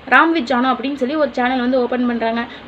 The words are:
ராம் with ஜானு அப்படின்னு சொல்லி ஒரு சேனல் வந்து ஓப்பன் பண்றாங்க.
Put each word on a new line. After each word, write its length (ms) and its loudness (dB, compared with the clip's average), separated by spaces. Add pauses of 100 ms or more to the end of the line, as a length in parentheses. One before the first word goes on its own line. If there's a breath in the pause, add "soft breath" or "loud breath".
(120)
ராம் 220 6
with 160 0
ஜானு 220 2
அப்படின்னு 300 -4
சொல்லி 200 -2
ஒரு 160 2
சேனல் 260 0
வந்து 180 2
ஓப்பன் 280 0
பண்றாங்க. 320 -2 (260 loud breath)